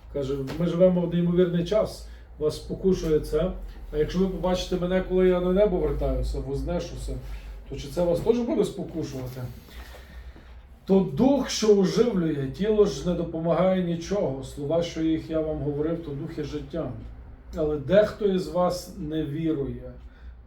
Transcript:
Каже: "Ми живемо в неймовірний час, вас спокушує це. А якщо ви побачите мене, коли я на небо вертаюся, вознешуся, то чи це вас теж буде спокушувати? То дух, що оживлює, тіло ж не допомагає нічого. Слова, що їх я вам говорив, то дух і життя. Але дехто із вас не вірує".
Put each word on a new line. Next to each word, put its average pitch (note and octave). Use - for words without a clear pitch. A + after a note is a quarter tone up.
Каже: C#3
"Ми E3+
живемо F3
в E3+
неймовірний F3
час, -
вас D3+
спокушує E3+
це. D3+
А D3+
якщо D3+
ви F#3+
побачите F3+
мене, F3+
коли F#3
я F3+
на F3+
небо F#3+
вертаюся, C#3
вознешуся, C#3
то C3+
чи -
це F3
вас E3+
теж A#3+
буде A#3
спокушувати? C3
То F#3+
дух, A3+
що G#3+
оживлює, F3
тіло G#3
ж -
не F3
допомагає E3+
нічого. E3
Слова, D3
що D#3+
їх D#3+
я D#3+
вам D#3
говорив, D3
то D3
дух D3+
і D3+
життя. C#3+
Але D3+
дехто G3+
із F3+
вас F3
не D#3
вірує". C3+